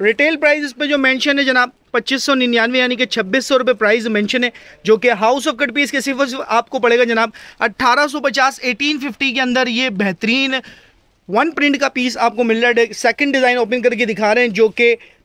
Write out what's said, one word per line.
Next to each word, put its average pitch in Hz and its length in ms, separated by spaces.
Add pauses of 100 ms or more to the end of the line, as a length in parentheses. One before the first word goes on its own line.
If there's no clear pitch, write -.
रिटेल 285 340
प्राइस 294 280
इस 262 80
पे 285 140
जो 285 120
मेंशन 269 400
है 277 60
जनाब 254 280 (220)
पच्चीस 254 300
सौ 277 100
निन्यानवे, 247 440
यानी 247 180
कि 254 100
छब्बीस 233 400
सौ 269 100
रुपये 247 180
प्राइस 220 340
मेंशन 214 360
है, 233 80 (340)
जो 214 100
कि 247 140
House 226 360
of 269 100
Cut 254 160
Piece 285 180
के 277 100
सिर्फ 269 400
आपको 240 380
पड़ेगा 240 260
जनाब 226 280 (280)
अठारह 247 460
सौ 285 140
पचास, 262 420
एटीन 277 360
फिफ्टी 269 340
के 254 80
अंदर 254 300
ये 254 220
बेहतरीन 226 680 (680)
वन 247 220
प्रिंट 285 260
का 277 120
पीस 247 300
आपको 233 260
मिल 226 160
रहा 240 200
है। 226 140
सेकंड 269 380
डिजाइन 254 260
ओपन 233 240
करके 240 240
दिखा 208 260
रहे 247 120
हैं, 233 80
जो 220 180
कि 233 260 (280)